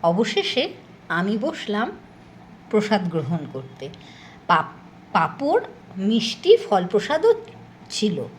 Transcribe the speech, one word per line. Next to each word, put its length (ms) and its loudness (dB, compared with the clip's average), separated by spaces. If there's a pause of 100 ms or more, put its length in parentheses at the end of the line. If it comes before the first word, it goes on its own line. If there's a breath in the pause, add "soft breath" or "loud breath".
অবশেষে 640 0 (400)
আমি 300 -2
বসলাম 520 -4 (800)
প্রসাদ 380 2
গ্রহণ 300 -2 (140)
করতে। 360 -12 (580 loud breath)
পাপ-, 680 -2
পাঁপড়, 520 0 (320)
মিষ্টি, 600 4
ফল 300 2
প্রসাদও 480 2 (560)
ছিল। 340 -2 (140)